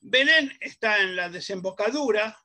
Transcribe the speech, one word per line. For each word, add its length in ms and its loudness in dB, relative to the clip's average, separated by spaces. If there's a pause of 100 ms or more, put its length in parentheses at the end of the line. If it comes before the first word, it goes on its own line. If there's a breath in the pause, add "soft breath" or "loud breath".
Belén 580 2
está 400 -2
en 160 0
la 140 -4
desembocadura. 1160 -2